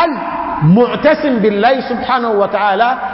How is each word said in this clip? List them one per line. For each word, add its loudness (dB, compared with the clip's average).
المعتصم 0
بالله 2
سبحانه -4
وتعالى، 0